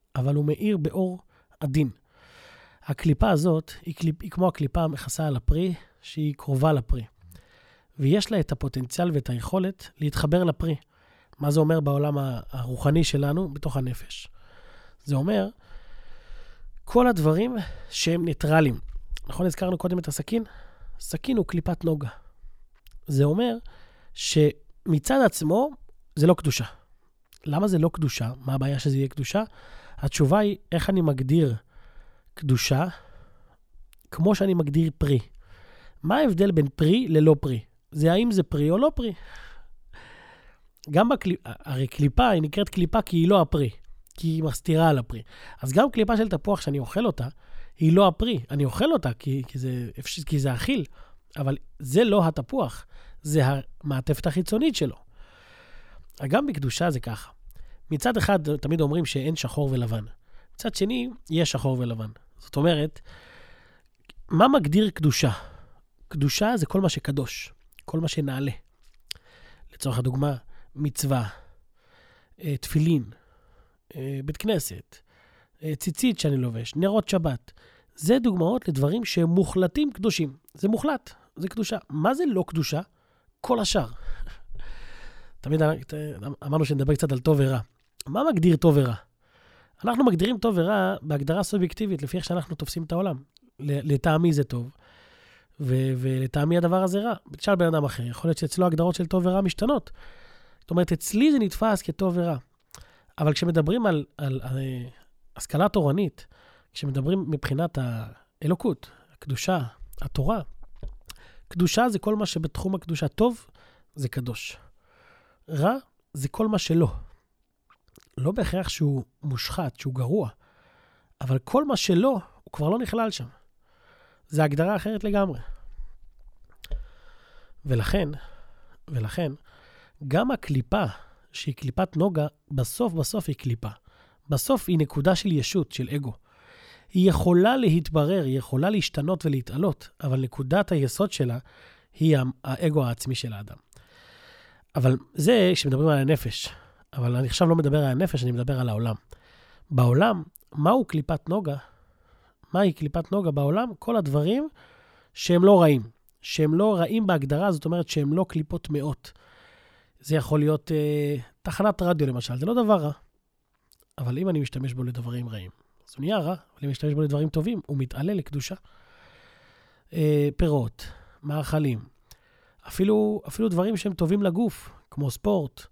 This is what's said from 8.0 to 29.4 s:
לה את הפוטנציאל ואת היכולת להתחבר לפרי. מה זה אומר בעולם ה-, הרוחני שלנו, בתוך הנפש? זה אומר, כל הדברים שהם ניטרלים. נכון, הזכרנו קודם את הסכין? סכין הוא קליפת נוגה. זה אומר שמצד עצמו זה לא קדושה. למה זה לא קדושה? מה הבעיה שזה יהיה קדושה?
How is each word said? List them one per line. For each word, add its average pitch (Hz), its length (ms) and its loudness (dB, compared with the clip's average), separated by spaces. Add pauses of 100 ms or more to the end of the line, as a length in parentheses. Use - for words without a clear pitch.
לה 196 80 2
את - 120 -2
הפוטנציאל 135 640 -4
ואת 139 160 -2
היכולת 185 680 -4
להתחבר 151 460 0
לפרי. 160 320 -2 (600)
מה 147 120 0
זה 156 100 4
אומר 160 200 4
בעולם 143 380 0
ה-, 131 220 -4 (100)
הרוחני 135 540 0
שלנו, 147 440 0
בתוך 143 280 -4
הנפש? - 520 -6 (760)
זה 143 100 -2
אומר, 190 340 0 (1400)
כל 247 220 4
הדברים 196 500 2 (340)
שהם 170 340 0
ניטרלים. 151 560 2 (460)
נכון, 180 200 -2
הזכרנו 180 320 -2
קודם 180 200 -2
את 165 100 -6
הסכין? 214 360 -4 (560)
סכין - 360 -4
הוא 196 100 2
קליפת 170 380 -4
נוגה. 151 240 -2 (960)
זה 139 180 2
אומר 226 320 0 (580)
שמצד - 1120 2
עצמו 214 460 2 (460)
זה 151 100 6
לא 180 80 10
קדושה. 131 300 -2 (840)
למה 170 220 0
זה 180 100 2
לא 160 140 4
קדושה? 131 440 -2
מה 135 180 -4
הבעיה 135 240 0
שזה 135 180 0
יהיה 135 120 0
קדושה? 165 340 -2 (560)